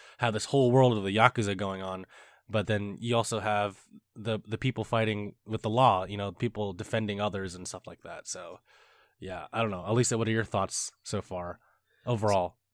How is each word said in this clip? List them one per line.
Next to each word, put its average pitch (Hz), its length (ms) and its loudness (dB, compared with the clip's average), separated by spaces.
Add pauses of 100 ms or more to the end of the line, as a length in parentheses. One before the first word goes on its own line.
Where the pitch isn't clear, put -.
(180)
have 113 160 0
this 107 120 -4
whole 131 240 4
world 127 260 8
of 98 80 -2
the 98 120 0
Yakuza 110 400 4
going 95 260 -6
on, 95 220 -8 (440)
but 104 180 0
then 101 340 -2
you 117 160 0
also 113 240 0
have 104 380 0 (360)
the, 110 320 -4
the 107 120 -4
people 123 260 -2
fighting 107 500 0 (120)
with 110 160 -6
the 110 80 0
law, 110 340 6
you 101 120 -6
know, 101 140 -4
people 104 420 -4
defending 104 480 -4
others 95 340 -4
and 92 120 -12
stuff - 200 -12
like - 160 -16
that. 85 260 -14
So, 90 320 -12 (580)
yeah, 87 340 -10
I 113 100 -2
don't 110 80 0
know. 90 160 -8
Elisa, 117 320 2
what 113 100 0
are 113 40 0
your 110 120 0
thoughts - 480 -4 (100)
so 101 200 -6
far, 87 360 -10 (480)
overall? 101 500 0 (180)